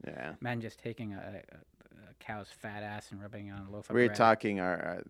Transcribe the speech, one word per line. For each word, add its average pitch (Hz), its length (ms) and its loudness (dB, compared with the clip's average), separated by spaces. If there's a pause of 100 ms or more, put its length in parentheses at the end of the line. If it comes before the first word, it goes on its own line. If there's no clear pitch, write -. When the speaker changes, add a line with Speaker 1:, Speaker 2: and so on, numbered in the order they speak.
Speaker 1:
Yeah. 73 360 -8
Speaker 2:
imagine 120 180 -4
just 113 200 -10
taking 110 340 -8
a, 98 280 -12 (100)
a, - 40 -20 (540)
a - 100 -20
cow's 107 300 -10
fat 104 340 -10
ass 104 280 -10
and 98 100 -12
rubbing 101 260 -12
it 98 40 -12
on 98 160 -10
a - 40 -14
loaf 104 180 -10
of 113 60 2
Speaker 1:
We 120 60 10
were 120 60 10
Speaker 2:
bread. 107 100 0
Speaker 1:
talking, 110 420 6
our, 87 380 -2
uh, 95 120 -10